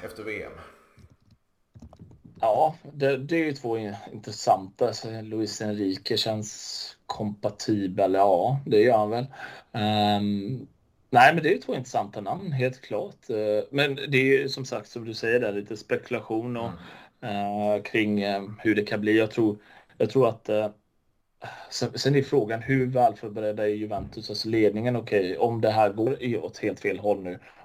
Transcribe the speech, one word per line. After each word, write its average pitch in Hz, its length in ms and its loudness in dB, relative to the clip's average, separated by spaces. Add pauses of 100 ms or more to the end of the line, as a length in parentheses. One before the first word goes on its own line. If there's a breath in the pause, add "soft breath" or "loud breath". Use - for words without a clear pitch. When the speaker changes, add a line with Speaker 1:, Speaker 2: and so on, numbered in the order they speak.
Speaker 1:
efter - 180 -14
V 104 200 -8
M. - 100 -14 (1900 loud breath)
Speaker 2:
Ja, 127 340 2 (180)
det, 139 240 2
det 147 200 -2
är 165 80 2
ju 151 80 0
två 117 260 -4
in-, 104 160 -6 (180)
intressanta. 107 800 0
Så 113 300 -10
Luis 110 400 -4
Enrique 104 540 -2
känns - 640 -4 (280)
kompatibel. 101 1080 0
Ja, 101 520 4
det 113 160 6
gör 117 160 6
han 107 120 0
väl. 120 160 -4 (460 loud breath)
Ehm, 104 960 0 (440)
nej, 180 240 6
men 165 80 0
det - 60 2
är 262 60 4
ju 254 40 0
två - 160 -6
intressanta 110 460 -6
namn, 165 320 -8
helt 131 280 -2
klart. - 500 -8
Eh, 107 400 0
men 139 240 0
det 135 240 0
är 131 60 6 (180)
ju 135 60 -4
som 131 160 -8
sagt, 113 240 -8
som 117 160 -12
du 110 100 -8
säger 117 260 2
där, 107 120 -2
lite 101 240 -6
spekulation 117 800 -4
och, 117 140 -6 (540 loud breath)
Speaker 1:
Mm. 104 520 0
Speaker 2:
eh, 101 60 -2
kring, 107 400 0
eh, 101 200 -2 (160)
hur 107 160 2
det 104 80 2
kan 107 180 -4
bli. 107 180 4
Jag 113 120 2
tror, 107 260 2 (400 loud breath)
jag - 140 0
tror 131 180 4
att, - 200 -6
eh, 107 200 0 (1040 loud breath)
sen, - 280 -4
sen 139 180 4
är 135 60 6
frågan, 117 400 0
hur 131 240 2
väl 123 300 4
förberedda 107 520 -4
är 104 60 2
Juventus, 107 560 -8
alltså 107 180 -6
ledningen? 113 480 4
Okej, 101 420 0
om 117 220 2
det 110 100 4
här 107 220 4
går 113 300 0
i, 120 160 -2
åt 82 200 -8
helt 98 220 -4
fel 95 180 -2
håll 101 240 0
nu, 87 160 -8 (260 loud breath)